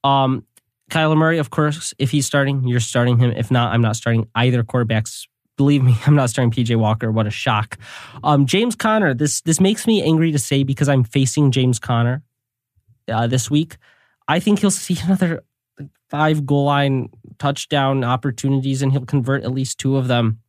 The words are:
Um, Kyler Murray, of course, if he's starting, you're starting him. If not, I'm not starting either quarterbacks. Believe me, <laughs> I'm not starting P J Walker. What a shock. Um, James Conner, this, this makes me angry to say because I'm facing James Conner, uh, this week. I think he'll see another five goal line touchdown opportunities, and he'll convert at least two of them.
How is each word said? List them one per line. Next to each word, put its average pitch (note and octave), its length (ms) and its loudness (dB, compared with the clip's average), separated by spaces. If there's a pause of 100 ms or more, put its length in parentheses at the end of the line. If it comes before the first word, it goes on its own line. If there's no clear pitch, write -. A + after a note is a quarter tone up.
Um, C3 420 2 (440)
Kyler D#3 280 2
Murray, D#3+ 200 2
of C#3+ 120 -4
course, D3+ 500 -2
if C3+ 120 0
he's C#3+ 140 0
starting, C#3 420 0
you're B2 120 0
starting A#2+ 400 0
him. B2 120 2
If A#2 200 -4
not, A#2+ 220 0
I'm A#2 80 2
not A2 140 0
starting A2+ 380 -2
either B2 300 0
quarterbacks. A2 640 -4 (280)
Believe C#3 280 2
me, B2+ 180 4
<laughs> - 40 -14
I'm D3 100 6
not C3+ 140 2
starting A#2+ 220 0
P A#2+ 120 -2
J A#2 120 0
Walker. A2 360 0
What G#2+ 160 0
a G#2 40 -4
shock. A2 460 -4 (460)
Um, C#3+ 220 4
James A3 300 0
Conner, G#3+ 380 0
this, C#3+ 280 -2
this D#3+ 180 0
makes G3 260 2
me A3 160 2
angry D#3+ 300 2
to D3 80 -2
say C#3 240 0
because C3+ 240 -2
I'm C3+ 160 2
facing C3+ 480 0
James B2+ 260 0
Conner, A#2+ 460 -2 (840)
uh, A2+ 200 -2
this B2+ 240 -2
week. D#3 260 -2 (500)
I D#3+ 120 0
think G3+ 200 2
he'll G3+ 120 2
see - 320 -4
another F3+ 400 0 (680)
five D3+ 360 0
goal C#3+ 200 2
line C#3+ 440 0 (280)
touchdown C#3 680 -2
opportunities, C3 760 -2
and C#3 100 0
he'll C3+ 140 -2
convert C3+ 380 -2
at B2+ 80 -4
least C3 260 -6
two C3+ 200 -2
of C3 100 -2
them. A#2 420 0